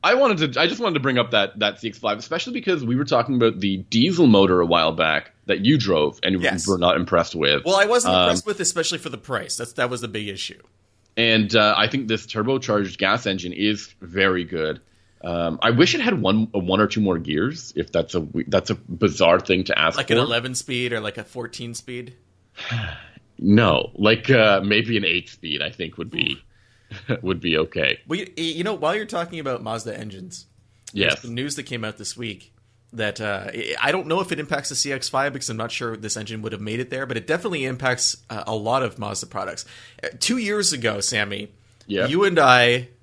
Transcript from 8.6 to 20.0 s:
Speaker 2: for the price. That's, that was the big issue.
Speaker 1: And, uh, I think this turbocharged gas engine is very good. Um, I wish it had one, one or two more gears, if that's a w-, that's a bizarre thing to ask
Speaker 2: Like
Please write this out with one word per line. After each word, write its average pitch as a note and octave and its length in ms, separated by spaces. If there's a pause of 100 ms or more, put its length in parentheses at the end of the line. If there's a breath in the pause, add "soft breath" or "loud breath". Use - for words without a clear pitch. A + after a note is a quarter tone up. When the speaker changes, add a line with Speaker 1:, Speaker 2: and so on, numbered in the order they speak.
Speaker 2:
for D3 120
the A#2+ 80
price. A2+ 400
That's, A#2 160
that B2 160
was A#2+ 120
the A#2+ 60
big G#2 200
issue. - 320 (560)
Speaker 1:
And, A2+ 400
uh, G#2+ 220
I G#2 100
think C3+ 200
this A2 200
turbocharged G#2+ 680
gas G2+ 280
engine F2+ 280
is G#2 480
very F#2 420
good. D#2+ 380 (420)
Um, E2+ 380
I A#2 100
wish D3 240
it D#4 60
had G#3 200
one, D3+ 300
one F#2 300
or G2 60
two A2 140
more F#2+ 160
gears, E2 600
if - 140
that's E2+ 220
a F2+ 60
w-, D#2+ 280
that's F#2+ 240
a F2+ 40
bizarre F2 640
thing F#2 260
to - 140
ask G#2+ 160
Speaker 2:
Like C3+ 140